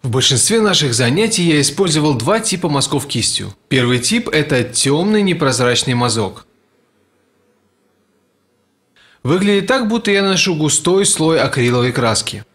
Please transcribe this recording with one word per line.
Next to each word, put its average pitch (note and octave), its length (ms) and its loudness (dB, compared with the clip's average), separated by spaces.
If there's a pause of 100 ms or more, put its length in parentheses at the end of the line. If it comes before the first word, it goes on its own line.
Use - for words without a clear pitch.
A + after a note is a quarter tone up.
В C3 60 -6
большинстве C3 540 2
наших D#3 320 0
занятий F3 480 0
я D#3 180 2
использовал D3+ 540 0
два D#3 260 0
типа F3+ 300 -4
мазков C#3+ 360 -2
кистью. G2+ 480 -4 (140)
Первый B2 300 2
тип — A3+ 340 -2
это D3 320 0
темный F3+ 580 0
непрозрачный C3 720 0
мазок. A2+ 540 -2 (2750)
Выглядит G3 440 2
так, B3+ 220 0
будто A3+ 220 -2
я G3 120 2
наношу F#3+ 320 0
густой F3 500 0
слой D#3+ 340 0
акриловой B2 540 0
краски. A2 520 -2 (100)